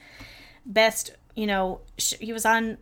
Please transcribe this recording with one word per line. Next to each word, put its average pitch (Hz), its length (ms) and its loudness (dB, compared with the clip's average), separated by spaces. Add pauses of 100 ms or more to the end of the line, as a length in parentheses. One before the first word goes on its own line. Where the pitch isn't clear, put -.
(640)
best, 220 460 2 (240)
you 214 100 -4
know, 190 360 0 (180)
sh-, - 200 -2
he 220 140 -8
was 220 120 -2
on 226 360 2